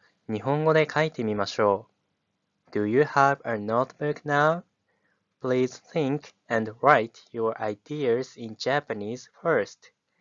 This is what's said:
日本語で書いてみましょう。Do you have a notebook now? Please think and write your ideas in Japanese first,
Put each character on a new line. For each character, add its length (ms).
日 120
本 240
語 80
で 160
書 140
い 80
て 140
み 100
ま 120
し 140
ょ 280
う。 60
Do 80
you 160
have 400
a 160
notebook 640
now? 400
Please 400
think 400
and 320
write 300
your 260
ideas 800
in 140
Japanese 760
first, 500